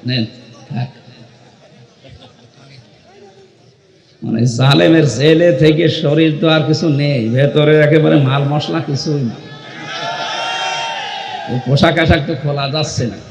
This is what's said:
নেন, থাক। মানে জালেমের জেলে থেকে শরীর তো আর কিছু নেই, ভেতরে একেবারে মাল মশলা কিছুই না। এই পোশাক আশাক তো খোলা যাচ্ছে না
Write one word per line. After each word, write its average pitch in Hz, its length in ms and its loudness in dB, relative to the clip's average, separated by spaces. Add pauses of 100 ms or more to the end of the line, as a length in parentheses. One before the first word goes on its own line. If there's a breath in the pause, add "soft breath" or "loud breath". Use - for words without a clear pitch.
নেন, 120 180 -2 (460)
থাক। - 180 -6 (3250)
মানে 113 240 -2
জালেমের 147 640 4
জেলে 160 440 4
থেকে 156 360 4
শরীর 151 520 0
তো 160 80 2
আর 160 120 2
কিছু 151 280 0
নেই, 143 400 0
ভেতরে 143 500 2
একেবারে 156 380 4
মাল 139 280 2
মশলা 147 360 -2
কিছুই 151 340 -4
না। 131 160 -2 (2250)
এই 123 140 -4
পোশাক 147 320 2
আশাক 165 280 2
তো 170 160 -4
খোলা 143 260 -4
যাচ্ছে 135 380 -6
না 101 100 -8 (140)